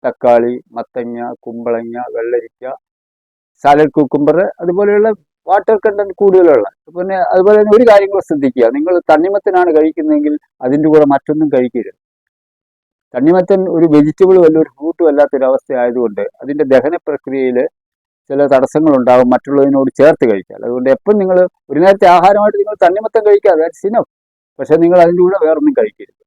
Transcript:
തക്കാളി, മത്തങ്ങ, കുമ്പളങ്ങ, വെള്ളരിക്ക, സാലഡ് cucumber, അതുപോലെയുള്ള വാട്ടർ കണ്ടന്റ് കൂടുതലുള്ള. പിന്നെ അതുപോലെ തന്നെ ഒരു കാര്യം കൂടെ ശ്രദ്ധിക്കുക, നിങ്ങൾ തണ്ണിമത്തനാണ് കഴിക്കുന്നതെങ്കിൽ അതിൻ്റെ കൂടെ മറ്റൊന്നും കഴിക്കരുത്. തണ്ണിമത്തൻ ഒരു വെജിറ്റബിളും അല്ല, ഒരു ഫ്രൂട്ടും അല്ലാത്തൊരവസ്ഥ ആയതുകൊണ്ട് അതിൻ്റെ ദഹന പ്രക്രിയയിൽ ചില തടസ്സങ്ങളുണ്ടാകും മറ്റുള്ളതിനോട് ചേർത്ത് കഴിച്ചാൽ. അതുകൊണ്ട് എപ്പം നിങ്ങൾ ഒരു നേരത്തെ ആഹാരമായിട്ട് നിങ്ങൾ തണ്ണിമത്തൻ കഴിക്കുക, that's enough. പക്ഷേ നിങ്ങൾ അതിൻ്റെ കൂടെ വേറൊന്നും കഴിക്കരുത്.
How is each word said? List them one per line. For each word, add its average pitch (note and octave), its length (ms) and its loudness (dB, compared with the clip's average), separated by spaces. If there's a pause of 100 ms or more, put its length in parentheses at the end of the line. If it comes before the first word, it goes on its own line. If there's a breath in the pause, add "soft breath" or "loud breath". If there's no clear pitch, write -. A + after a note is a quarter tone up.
തക്കാളി, A#2+ 520 0 (180)
മത്തങ്ങ, A#2 460 -12 (240)
കുമ്പളങ്ങ, A#2 540 -8 (160)
വെള്ളരിക്ക, A#2 520 -8 (1000)
സാലഡ് C#3+ 320 2
cucumber, D3 400 0 (240)
അതുപോലെയുള്ള G3+ 480 0 (380)
വാട്ടർ G3+ 300 0
കണ്ടന്റ് G3+ 420 -4
കൂടുതലുള്ള. F3 480 4 (300)
പിന്നെ F#3+ 200 -6 (140)
അതുപോലെ F#3+ 280 2
തന്നെ G#3+ 180 2
ഒരു B3 120 4
കാര്യം G3+ 240 4
കൂടെ G3 140 -4
ശ്രദ്ധിക്കുക, C3+ 380 -2 (120)
നിങ്ങൾ E3 180 -2 (140)
തണ്ണിമത്തനാണ് F3+ 640 0
കഴിക്കുന്നതെങ്കിൽ D3+ 640 0 (280)
അതിൻ്റെ D3 260 -2
കൂടെ D3+ 180 4
മറ്റൊന്നും D3+ 420 -2
കഴിക്കരുത്. B2 500 -4 (1160)
തണ്ണിമത്തൻ F3+ 460 0 (100)
ഒരു E3+ 220 0
വെജിറ്റബിളും E3+ 540 2
അല്ല, D#3 120 2
ഒരു D#3 140 -2
ഫ്രൂട്ടും E3 360 -4
അല്ലാത്തൊരവസ്ഥ C#3 640 -2
ആയതുകൊണ്ട് A#2+ 500 -4 (200)
അതിൻ്റെ C#3+ 220 -4
ദഹന C3 300 0 (120)
പ്രക്രിയയിൽ C3 520 -4 (720)
ചില C#3 160 0
തടസ്സങ്ങളുണ്ടാകും C3 840 2
മറ്റുള്ളതിനോട് C3+ 680 0
ചേർത്ത് D3 280 2
കഴിച്ചാൽ. G2 380 -4
അതുകൊണ്ട് B2+ 260 -4
എപ്പം G3 280 0
നിങ്ങൾ F#3 200 0 (300)
ഒരു C#3+ 120 -6
നേരത്തെ G3 360 4
ആഹാരമായിട്ട് G3+ 420 2
നിങ്ങൾ G3+ 240 -4
തണ്ണിമത്തൻ G#3+ 460 0
കഴിക്കുക, G3+ 340 2
that's E3 220 -8
enough. G#3 260 -4 (480)
പക്ഷേ D3 180 -2
നിങ്ങൾ E3+ 240 2
അതിൻ്റെ F3 220 2
കൂടെ F#3 200 0
വേറൊന്നും D3+ 380 0
കഴിക്കരുത്. - 460 -8